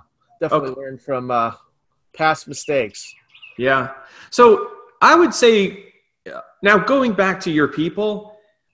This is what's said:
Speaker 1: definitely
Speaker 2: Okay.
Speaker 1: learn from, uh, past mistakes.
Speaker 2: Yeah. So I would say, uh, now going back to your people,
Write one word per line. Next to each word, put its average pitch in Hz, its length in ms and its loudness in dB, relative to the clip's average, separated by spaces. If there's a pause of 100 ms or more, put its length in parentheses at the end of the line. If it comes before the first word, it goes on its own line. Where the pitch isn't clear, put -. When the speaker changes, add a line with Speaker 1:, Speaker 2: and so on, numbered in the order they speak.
(420)
Speaker 1:
definitely 151 300 -2
Speaker 2:
Okay. 131 100 -14
Speaker 1:
learn 135 160 -14
from, 127 340 -8
uh, 117 200 -2 (640)
past 156 340 -2
mistakes. 131 680 -6 (440)
Speaker 2:
Yeah. 131 360 -2 (380)
So 226 400 4 (300)
I 277 140 6
would 339 180 4
say, 214 600 0 (380)
uh, 64 100 -16 (220)
now 202 160 4
going 254 340 0
back 185 280 -2
to 175 100 -6
your 151 160 0
people, 202 720 -6 (340)